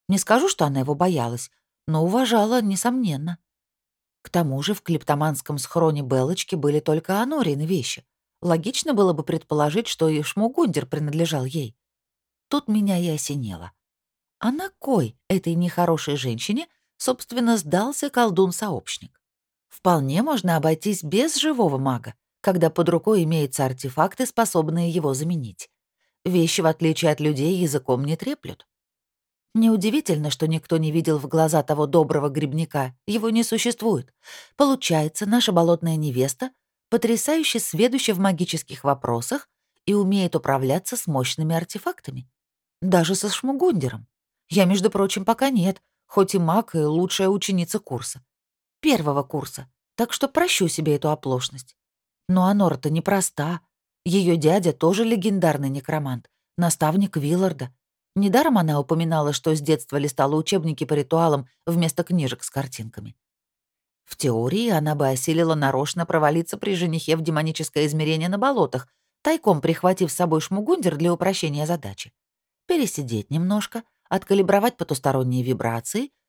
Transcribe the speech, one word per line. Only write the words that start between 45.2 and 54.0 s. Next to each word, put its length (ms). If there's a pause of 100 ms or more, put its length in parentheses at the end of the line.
пока 260
нет, 300 (260)
хоть 280
и 40
маг, 360
и 40
лучшая 500
ученица 500
курса. 440 (580)
Первого 420
курса, 480 (240)
так 180
что 160
прощу 380
себе 300
эту 140
оплошность. 680 (520)
Но 160
Анора-то 460
непроста. 680 (440)